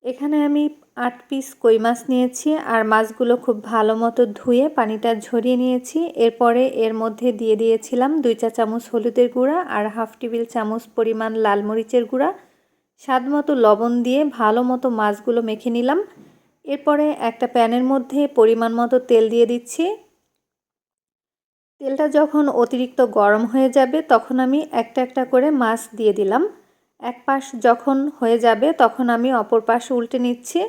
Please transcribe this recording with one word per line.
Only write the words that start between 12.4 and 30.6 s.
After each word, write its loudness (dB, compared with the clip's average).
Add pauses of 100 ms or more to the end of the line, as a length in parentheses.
স্বাদ -2 (120)
মতো -2 (120)
লবণ 4 (140)
দিয়ে 0 (180)
ভালো 2 (100)
মতো -4 (120)
মাছগুলো -2
মেখে -6
নিলাম। 0 (640)
এরপরে 0 (220)
একটা -4
প্যানের 2
মধ্যে -2 (180)
পরিমাণ 4 (100)
মতো 0 (140)
তেল 6 (100)
দিয়ে 4
দিচ্ছি। -6 (2000)
তেলটা -2 (120)
যখন 2 (180)
অতিরিক্ত -2 (180)
গরম 4 (100)
হয়ে 2
যাবে, 2 (140)
তখন 2 (100)
আমি 0 (240)
একটা -8
একটা -4 (100)
করে 4 (140)
মাছ 0 (180)
দিয়ে 2
দিলাম। 0 (600)
এক -10 (100)
পাশ -2 (220)
যখন 2 (220)
হয়ে 2
যাবে, 2 (140)
তখন 2 (100)
আমি 0 (140)
অপর 2
পাশ 0 (120)
উল্টে -4
নিচ্ছি। -4